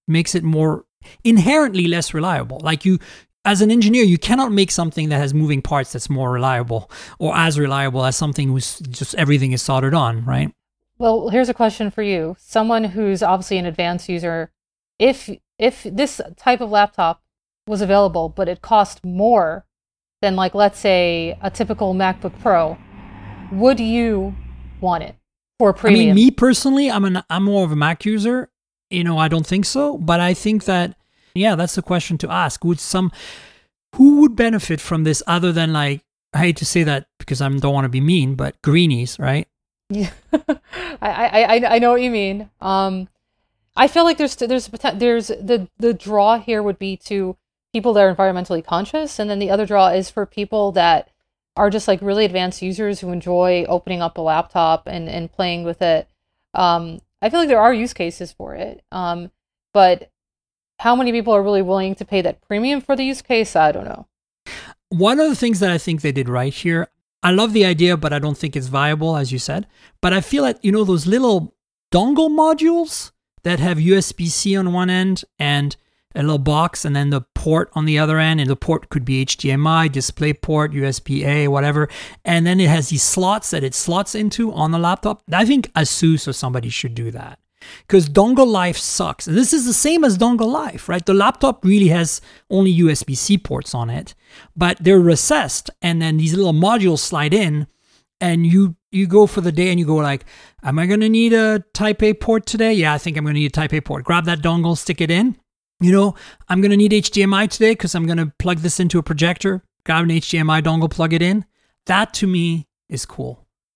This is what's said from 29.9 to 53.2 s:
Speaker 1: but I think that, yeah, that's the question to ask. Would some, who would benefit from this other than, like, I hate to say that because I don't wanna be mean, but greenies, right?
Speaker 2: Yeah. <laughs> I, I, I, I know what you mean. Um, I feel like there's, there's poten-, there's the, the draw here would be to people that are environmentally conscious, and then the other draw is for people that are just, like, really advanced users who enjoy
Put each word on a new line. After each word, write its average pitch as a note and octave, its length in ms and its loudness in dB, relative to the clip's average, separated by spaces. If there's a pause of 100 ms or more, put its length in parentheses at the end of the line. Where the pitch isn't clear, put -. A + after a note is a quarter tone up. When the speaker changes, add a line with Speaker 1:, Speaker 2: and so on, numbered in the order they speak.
Speaker 1:
but E3+ 240 0
I F3+ 120 2
think G#3+ 300 -2
that, F3+ 320 -2 (400)
yeah, G3 200 2
that's E3 200 -2
the F#3 60 -4
question E3+ 380 -4
to - 120 -6
ask. F3 320 -4
Would E3+ 160 0
some, F#3 320 -2 (840)
who C#4+ 260 8
would A#3+ 160 4
benefit A3 420 0
from D#3+ 240 -2
this D#3 240 0
other F3 240 0
than, D#3+ 220 0
like, C#3+ 320 -4 (280)
I D3 40 -2
hate E3+ 200 0
to D3+ 80 -6
say E3+ 180 0
that D3 240 -2 (120)
because C3+ 220 -6
I C3+ 80 -2
don't C#3 240 0
wanna C3+ 160 0
be B2+ 100 -2
mean, C#3 360 2
but C3+ 260 -8
greenies, D3 580 2
right? C#3 300 -2 (400)
Speaker 2:
Yeah. G3+ 220 -4 (200)
<laughs> - 0 -
I, D4+ 800 -6
I, A3 300 2
I, A#3 340 2
I A#3 40 6
know A#3+ 120 4
what B3 100 2
you B3+ 100 -2
mean. G3+ 380 -4 (120)
Um, F#3+ 480 -2 (640)
I C#4 140 4
feel E4+ 160 2
like E4 120 2
there's, C#4+ 200 -2
there's B3 320 -4
poten-, A3+ 300 -6
there's A#3 280 0
the, G#3 400 -4 (120)
the A#3 140 0
draw G#3 460 0
here G#3+ 240 -4
would G3+ 160 -4
be G3 180 -6
to F#3+ 380 -6 (380)
people A3+ 200 0
that G3+ 100 6
are F#3 100 6
environmentally F3+ 500 -2
conscious, C#4+ 540 -4
and G#3 100 -4
then G3+ 120 -4
the G3+ 100 -4
other G3+ 160 0
draw G3 220 4
is F3+ 240 -2
for G3+ 160 -6
people G3+ 460 -4
that E3+ 360 2 (460)
are G#3 160 2
just, G#3 160 -4
like, G3 160 2
really G3+ 200 0
advanced F#3 380 -4
users G3 380 -6
who F3+ 120 -8
enjoy F3 560 0